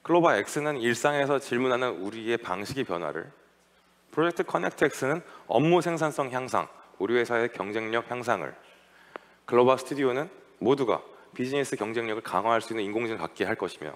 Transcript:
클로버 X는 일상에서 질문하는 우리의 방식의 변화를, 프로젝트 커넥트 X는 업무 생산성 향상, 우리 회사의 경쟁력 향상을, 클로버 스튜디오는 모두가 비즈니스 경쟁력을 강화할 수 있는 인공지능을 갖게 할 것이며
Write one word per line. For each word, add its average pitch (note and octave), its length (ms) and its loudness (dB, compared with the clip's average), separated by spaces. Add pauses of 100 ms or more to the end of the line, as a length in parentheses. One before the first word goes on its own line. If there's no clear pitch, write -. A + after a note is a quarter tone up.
클로버 E3 360 4
X는 D3 420 -2
일상에서 C#3 600 2
질문하는 B2 600 0
우리의 A2 380 -4
방식의 G#2+ 460 -6
변화를, E2 460 -6 (800)
프로젝트 E3+ 320 0
커넥트 E3+ 440 0
X는 C#3+ 340 -2 (280)
업무 D#3+ 340 6
생산성 D#3 480 -2
향상, A#2+ 360 -2 (320)
우리 G#2+ 180 2
회사의 A#2+ 360 2
경쟁력 A2 580 -4
향상을, A2+ 440 -2 (920)
클로버 B2 320 6
스튜디오는 C3+ 540 -2 (300)
모두가 A#2 420 2 (320)
비즈니스 C3 420 -2
경쟁력을 A2+ 460 -4
강화할 A2 400 2
수 A2+ 100 -8
있는 A2 120 -2
인공지능을 A2 360 -4
갖게 E2 240 -4
할 G2+ 100 -2
것이며 D#2 420 -8